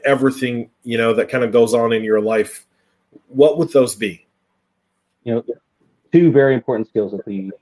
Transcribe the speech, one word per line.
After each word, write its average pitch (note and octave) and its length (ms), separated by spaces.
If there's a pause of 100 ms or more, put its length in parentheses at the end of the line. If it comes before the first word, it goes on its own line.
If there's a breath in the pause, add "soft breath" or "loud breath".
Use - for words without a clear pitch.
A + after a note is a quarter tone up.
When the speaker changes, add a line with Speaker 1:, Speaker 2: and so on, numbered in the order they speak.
Speaker 1:
everything, C3 640 (140)
you A#2 160
know, A2+ 160
that A2+ 140
kind B2+ 160
of A2 80
goes A#2 220
on A#2 180
in A2 100
your G#2+ 180
life, G#2+ 460 (600)
what C#3+ 280
would E3 160
those B2 220
be? G#2 320 (960)
Speaker 2:
You A#2+ 120
know, A#2 100 (680)
two E3+ 220
very C3+ 220
important A#2 340
skills G#2 240
that G2 120
the G2 380